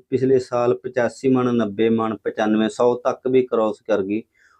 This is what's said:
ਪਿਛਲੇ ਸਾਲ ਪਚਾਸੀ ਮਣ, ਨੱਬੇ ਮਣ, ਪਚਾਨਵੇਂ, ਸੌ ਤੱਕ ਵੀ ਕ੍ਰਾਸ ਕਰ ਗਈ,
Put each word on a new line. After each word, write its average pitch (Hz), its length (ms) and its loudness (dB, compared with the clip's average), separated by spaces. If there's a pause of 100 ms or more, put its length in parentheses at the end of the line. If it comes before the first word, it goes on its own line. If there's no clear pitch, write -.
ਪਿਛਲੇ 131 300 2
ਸਾਲ 123 380 -2
ਪਚਾਸੀ 120 500 -4
ਮਣ, 127 260 2
ਨੱਬੇ 113 360 0
ਮਣ, 113 280 -2
ਪਚਾਨਵੇਂ, 107 520 -2
ਸੌ 120 260 2
ਤੱਕ 123 320 -4
ਵੀ 127 140 4
ਕ੍ਰਾਸ 110 460 -2
ਕਰ 104 160 0
ਗਈ, 104 200 -4 (360)